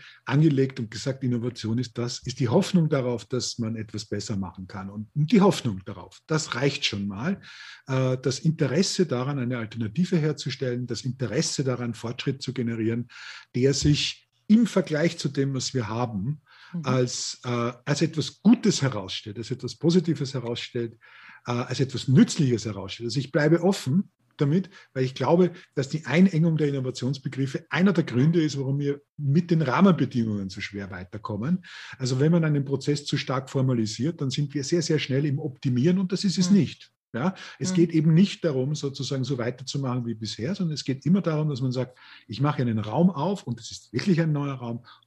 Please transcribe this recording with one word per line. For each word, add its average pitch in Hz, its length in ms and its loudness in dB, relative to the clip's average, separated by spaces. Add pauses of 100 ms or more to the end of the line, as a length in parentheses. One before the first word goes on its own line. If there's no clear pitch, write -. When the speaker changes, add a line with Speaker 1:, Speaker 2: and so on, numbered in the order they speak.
(260)
Speaker 1:
angelegt 135 540 2
und 110 100 -6
gesagt, 131 340 -6
Innovation 120 540 -2
ist 120 220 -6
das, 120 260 -6
ist 135 140 -8
die 131 100 0
Hoffnung 165 400 2
darauf, 123 360 -2
dass - 340 -6
man 113 160 -4
etwas 107 300 -10
besser 104 300 -6
machen 95 300 -8
kann. 98 240 -12
Und, 107 240 -10
und 151 180 0
die 208 100 8
Hoffnung 123 440 2
darauf, 92 400 -16
das 156 300 -2
reicht 139 300 0
schon 101 220 -4
mal. 127 340 -4 (440)
Äh, 131 320 0
das 131 220 -2
Interesse 160 680 0
daran, 131 320 -2
eine 123 220 -2
Alternative 117 580 -2
herzustellen, 131 720 -2
das 113 140 -6
Interesse 127 640 -2
daran, 120 300 -4
Fortschritt 123 480 -6
zu 120 120 -8
generieren, 117 540 -2 (460)
der 135 220 4
sich - 520 0 (200)
im 220 180 8
Vergleich 165 540 0
zu 147 100 -2
dem, 139 240 -2
was 131 220 -4
wir 117 140 -2
haben, 117 520 -4 (320)
Speaker 2:
Mhm. 131 300 0
Speaker 1:
als, - 400 -6
äh, 123 60 -8 (360)
als 147 160 0
etwas 156 400 -4
Gutes 220 400 6
herausstellt, 104 560 -4
als 117 140 -8
etwas 123 240 -8
Positives 160 580 2
herausstellt, 120 640 -6 (480)
äh, 120 60 -4
als 120 280 -2
etwas 131 280 -4
Nützliches 131 580 4
herausstellt. 98 420 -8
Also 117 120 -4
ich 131 120 -6
bleibe 160 300 4
offen 180 500 0 (260)
damit, 151 320 2 (240)
weil 131 120 0
ich 131 80 -4
glaube, 175 380 4 (240)
dass 135 140 -2
die 151 160 -6
Einengung 165 520 4
der 151 120 2
Innovationsbegriffe 135 1000 -4
einer 180 240 4
der 160 100 2
Gründe 135 380 4
ist, 151 160 0
warum 139 220 -2
wir 143 220 -2 (140)
mit 147 360 2
den 160 100 4
Rahmenbedingungen 123 880 4
so 95 100 -12
schwer 101 300 -8
weiterkommen. 104 720 -4 (360)
Also 127 200 0
wenn 156 120 4
man 170 120 4
einen 147 220 2
Prozess 139 400 -2
zu - 120 -2
stark 135 340 -4
formalisiert, 127 680 0
dann 135 100 -2
sind 143 240 -4
wir 143 80 -4
sehr, 170 180 0
sehr 156 160 2
schnell 139 280 0
im 143 140 0
Optimieren 143 600 0
und 190 120 -2
das 185 120 -2
ist 175 160 0
es 180 100 2
Speaker 2:
Mhm. - 0 -
Speaker 1:
nicht. 190 400 2 (260)
Ja, 175 200 0 (240)
es 185 140 -2
Speaker 2:
Mhm. - 0 -
Speaker 1:
geht 170 180 4
eben 160 240 4
nicht 196 280 4
darum, 139 300 0
sozusagen 139 500 -4
so 127 140 -4
weiterzumachen 123 680 -4
wie 117 80 -4
bisher, 110 400 -6
sondern 165 180 -2
es 139 100 -8
geht 131 220 -4
immer 185 160 4
darum, 156 260 0
dass 139 140 -4
man 131 100 0
sagt, 123 280 -6 (280)
ich 113 140 -6
mache 143 220 2
einen 117 160 0
Raum 123 320 4
auf 175 320 -4
und 127 160 -8
es - 100 -14
ist - 240 -18
wirklich 151 260 2
ein 165 120 2
neuer 143 240 -2
Raum 120 220 -8 (300)